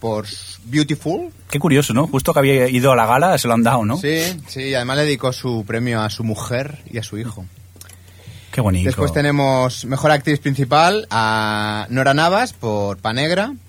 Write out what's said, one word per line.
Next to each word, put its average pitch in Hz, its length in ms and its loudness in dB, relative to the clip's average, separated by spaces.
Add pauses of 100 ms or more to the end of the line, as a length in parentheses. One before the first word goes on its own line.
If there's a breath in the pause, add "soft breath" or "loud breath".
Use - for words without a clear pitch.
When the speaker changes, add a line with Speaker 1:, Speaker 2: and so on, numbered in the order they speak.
Speaker 1:
por 107 260 -4 (380)
Beautiful. 151 640 -2 (180)
Speaker 2:
Qué 147 100 -4
curioso, 143 360 2
¿no? 143 140 2
Justo 143 240 0
que 151 80 4
había 135 280 4
ido 127 240 4
a 127 40 6
la 113 100 4
gala, 151 320 4
se - 100 -2
lo 117 60 4
han 117 80 4
dado, 117 220 2
¿no? 113 120 -2
Speaker 1:
Sí, 160 240 -2 (280)
sí, 131 200 -10
y 135 60 -2
además 127 240 -2
le 147 60 2
dedicó 131 280 0
su 120 340 -4
premio 113 360 -2
a 107 80 -2
su 117 140 -8
mujer 123 540 -4 (120)
y 117 80 -8
a 110 40 -8
su 104 160 -10
hijo. 107 260 -10 (1040 loud breath)
Speaker 2:
Qué - 100 -4
bonito. 92 260 2
Speaker 1:
Después 95 260 0
tenemos 135 720 0
mejor 131 260 0
actriz 147 300 2
principal 147 680 2
a 107 800 -2
Nora 131 240 2
Navas 185 380 2
por 101 460 -4
Pa 107 140 -4
Negra. 175 400 -2 (160)